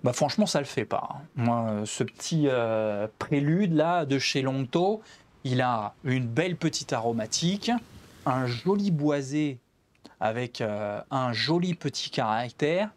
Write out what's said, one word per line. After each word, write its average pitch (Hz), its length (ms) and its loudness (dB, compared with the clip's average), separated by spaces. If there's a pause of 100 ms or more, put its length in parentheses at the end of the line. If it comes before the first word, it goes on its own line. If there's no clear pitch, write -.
bah 123 80 4
franchement, 147 320 2
ça 175 140 2
le 139 80 0
fait - 180 -2
pas, - 260 -2
hein. 135 100 -10 (160)
Moi, 117 340 2
euh, 107 160 -2
ce - 180 -4
petit, 151 420 -2
euh, 110 640 0 (100)
prélude 160 540 2
là 165 320 4
de 139 140 2
chez 135 240 0
Longto, 135 580 0 (440)
il 127 180 2
a 113 320 0 (100)
une 127 220 0
belle 160 300 0
petite - 360 -4
aromatique, 120 800 0 (560)
un 131 200 2
joli 190 440 0
boisé 147 680 0 (600)
avec, 117 400 -2
euh, 104 400 -4 (100)
un 127 220 0
joli 165 420 0
petit - 360 -6
caractère. 135 880 -2